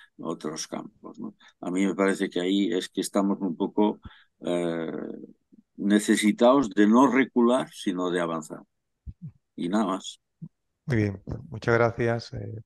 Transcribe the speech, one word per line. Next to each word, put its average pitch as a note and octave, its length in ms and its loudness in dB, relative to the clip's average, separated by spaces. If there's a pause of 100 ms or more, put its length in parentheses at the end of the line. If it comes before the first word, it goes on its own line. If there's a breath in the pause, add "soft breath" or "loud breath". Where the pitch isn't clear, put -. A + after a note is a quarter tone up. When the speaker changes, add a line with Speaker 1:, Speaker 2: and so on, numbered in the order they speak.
(180 loud breath)
Speaker 1:
otros - 520 -8
campos, - 500 -14
¿no? - 160 -14 (240 soft breath)
A F#2 100 -10
mí F#2 160 0
me F#2 80 0
parece G2 360 0
que F2+ 100 -4
ahí F#2+ 320 0
es F#2 160 -2
que - 140 -6
estamos G2 400 0
un F2 160 -4
poco, G#2 420 0 (460 loud breath)
eh, E2+ 440 -2 (840)
necesitados G#2+ 920 4
de G#2 180 4
no A#2+ 240 6
recular, B2 640 2
sino F2+ 380 -4
de F2 100 0
avanzar. E2 400 -6 (960)
Y F3 100 -4
nada G#3+ 200 0
más. - 340 -8 (640)
Speaker 2:
Muy C3 100 -2
bien, G2+ 260 0 (280)
muchas A#2 260 0
gracias, A#2 560 0
eh, G#2+ 340 -12